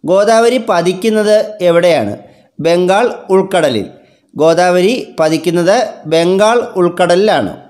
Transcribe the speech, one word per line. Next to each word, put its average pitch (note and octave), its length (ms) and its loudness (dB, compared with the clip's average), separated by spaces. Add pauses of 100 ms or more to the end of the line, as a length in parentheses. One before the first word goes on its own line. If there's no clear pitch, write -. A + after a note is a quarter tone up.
ഗോദാവരി A3+ 500 2 (100)
പതിക്കുന്നത് G#3 680 0 (320)
എവിടെയാണ്? E3 440 2 (520)
ബംഗാൾ F3+ 400 2 (280)
ഉൾക്കടലിൽ. D#3 540 0 (540)
ഗോദാവരി F3+ 520 2 (260)
പതിക്കുന്നത് E3 580 0 (360)
ബംഗാൾ F#3+ 440 2 (220)
ഉൾക്കടലിലാണ്. F3 720 0 (180)